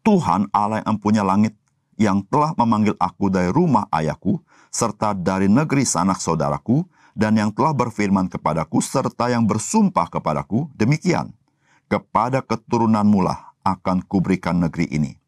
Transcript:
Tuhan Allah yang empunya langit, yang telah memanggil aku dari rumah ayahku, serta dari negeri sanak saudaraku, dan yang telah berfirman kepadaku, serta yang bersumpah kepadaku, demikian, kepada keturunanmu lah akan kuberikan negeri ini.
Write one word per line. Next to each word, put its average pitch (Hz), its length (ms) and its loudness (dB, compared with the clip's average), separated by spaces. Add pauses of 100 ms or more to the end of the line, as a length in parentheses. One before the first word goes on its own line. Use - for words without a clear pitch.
Tuhan 113 480 2
Allah 104 320 0
yang 107 160 -2
empunya 104 240 0
langit, 101 320 2 (460)
yang 101 320 2
telah 151 240 0
memanggil 107 400 2
aku 92 320 -2
dari 92 240 0
rumah 120 400 2
ayahku, 78 480 -2 (320)
serta 107 480 -2
dari 95 320 0
negeri 143 320 2
sanak 92 400 -2
saudaraku, 80 640 -2 (240)
dan 107 240 -2
yang 107 160 0
telah 139 240 -2
berfirman 101 560 -2
kepadaku, 80 480 -4
serta 123 480 -2
yang 120 160 0
bersumpah 107 640 0
kepadaku, 82 720 -4
demikian, 135 560 -2 (560)
kepada 110 480 -2
keturunanmu 110 800 0
lah 82 320 -2 (160)
akan 92 400 -2
kuberikan 90 560 0
negeri 82 320 -2
ini. 76 340 -4